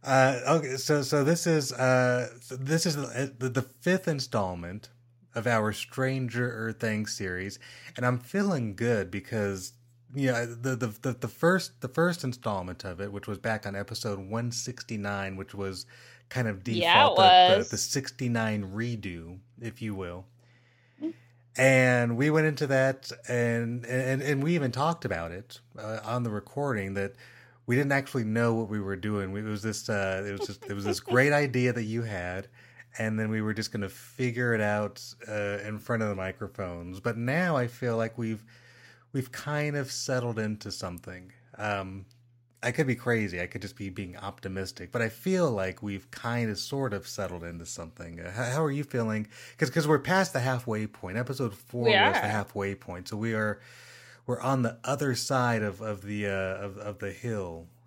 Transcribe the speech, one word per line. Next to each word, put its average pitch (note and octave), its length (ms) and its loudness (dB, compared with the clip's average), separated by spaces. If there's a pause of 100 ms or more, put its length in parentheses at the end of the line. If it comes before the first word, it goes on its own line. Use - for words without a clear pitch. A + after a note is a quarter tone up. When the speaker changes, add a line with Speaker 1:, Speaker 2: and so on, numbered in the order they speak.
Speaker 1:
Uh, C3 400 6
okay, C#3+ 300 2
so, C#3+ 260 2
so C#3+ 220 2
this E3 240 2
is, D#3 240 2
uh, B2+ 560 4 (140)
so B2+ 160 -12
this D3+ 280 2
is D#3 120 0
the, C3+ 420 -4
the, C3 80 -2
the B2+ 140 0
fifth F#3 440 0
installment G2 840 -2 (440)
of A#2 140 -2
our A2 240 4
Stranger A#2+ 1040 -2
Things G#2+ 380 -2
series, F#2 420 -6 (380)
and A#2+ 100 -2
I'm B2 140 4
feeling D3 560 0
good A2+ 340 2
because, G2 600 -2 (420)
you C3+ 160 2
know, A#2+ 160 0
the, A#2+ 300 -2
the, A#2+ 120 -2
the, A#2 260 -4
the A#2+ 160 -6
first, - 500 2
the - 80 -6
first E3+ 380 0
installment G2 580 -4
of F2+ 160 -8
it, G2+ 140 -6
which G2+ 160 -8
was G2+ 80 -4
back A2 280 -4
on G2 120 -6
episode G2+ 420 -6
one A2+ 320 -4
sixty-nine, G2+ 840 -6
which F#2+ 180 -10
was F#2+ 300 -6 (420)
kind B2 220 0
of F#2+ 180 -6
Speaker 2:
Yeah, A#2 60 0
it A2+ 80 2
Speaker 1:
default, F#3+ 340 8
the, F#3 360 12
the, G3 80 8
Speaker 2:
was. A#3 100 -2
Speaker 1:
the - 80 -4
sixty-nine A2+ 960 -2
redo, F#2+ 680 -6 (220)
if A2+ 200 -8
you G#2+ 140 -4
will. F#2 300 -8 (760)
Speaker 2:
Mm. E4 120 -6 (420)
Speaker 1:
And B2+ 600 6
we C#3+ 120 4
went D#3 180 4
into D3 200 0
that, C3+ 420 2 (200)
and, A#2+ 560 0
and, C3 360 -2
and C#3 220 0
we E3 120 2
even C3+ 180 0
talked D#3 320 0
about E2+ 260 -4
it, F#2+ 300 -14 (180)
uh, A2 240 -6
on A#2+ 200 -2
the A#2 60 -2
recording, G#2 680 -4
that G2 180 -2 (520)
we A#2+ 120 2
didn't C#3 160 2
actually C3+ 320 0
know A#2 300 2
what A2+ 120 -2
we G#2 140 -4
were G2 160 -4
doing. G2 340 -2
We, G2+ 80 -6
it G#2+ 60 -8
was G#2+ 160 -6
this, G#2+ 260 -6
uh, G2 400 0
it G2+ 60 -6
was G2 120 -6
just, - 200 -12
it G2+ 80 -6
was G2+ 100 -6
this - 160 -2
great C3 340 4
<laughs> - 0 -
idea B2+ 380 2
that A#2 140 -2
you A2+ 160 -2
had, F#2+ 480 -6 (480)
and A2 200 0
then A2 120 0
we A2 120 0
were G#2+ 120 0
just G#2+ 180 -4
gonna G2+ 160 -4
figure B2 680 -2
it A2 60 4
out, G#2 420 2 (280)
uh, G#2 360 -2
in G#2+ 140 -6
front A2+ 240 0
of G#2+ 60 0
the G2+ 60 -2
microphones. F#2 840 -6
But A#2 160 -2
now D3 400 0
I B2 120 2
feel A#2+ 280 -2
like A2+ 220 -2
we've, A2+ 260 -4 (720)
we've B2+ 180 -4
kind D3 460 -2
of C3+ 160 -4
settled A#2+ 460 -2
into G#2+ 340 -4
something. F#2 580 -10 (260)
Um, G2 480 -4 (560)
I B2 120 0
could D#3+ 120 2
be B2+ 100 0
crazy. G#2+ 440 0
I F2+ 80 -4
could G2+ 140 -10
just G2 160 -12
be G2 120 -8
being F2+ 280 -10
optimistic. F#2+ 720 -8
But A#2 100 -2
I A2+ 60 2
feel F3+ 420 0
like F#2+ 320 -2
we've G2+ 300 -8
kind A#2 380 -2
of G2+ 100 -4
sort C#3 320 -4
of G2+ 160 -6
settled F2+ 380 -8
into E2+ 200 -10
something. E2+ 540 -12
Uh, F2 100 -10
how, G#2+ 220 -4
how D3+ 140 0
are C#3+ 60 0
you C#3+ 120 -4
feeling? A2 420 -2 (320)
'Cause, C#3+ 120 2
'cause D3+ 180 2
we're D3+ 120 6
past F#3 340 2
the B2+ 80 2
halfway A#2+ 440 0
point. G2 320 -6
Episode A#2+ 380 -2
four A#2+ 300 -4
Speaker 2:
We G#3+ 60 8
Speaker 1:
was G#3 220 6
the - 120 0
Speaker 2:
are. - 20 0
Speaker 1:
halfway G2+ 480 -2
point. F2+ 320 -12
So - 80 -8
we A2+ 200 -2
are, G#2+ 260 -2 (640)
we're B2 140 -4
on C3 220 2
the A2+ 240 0
other C3+ 300 0
side A#2+ 480 2
of, G2 180 -4
of G#2 220 -6
the, G#2 240 -4
uh, G2 380 -2
of, F#2+ 120 -10
of G2+ 220 -10
the G2 120 -6
hill, F#2 560 -8 (180)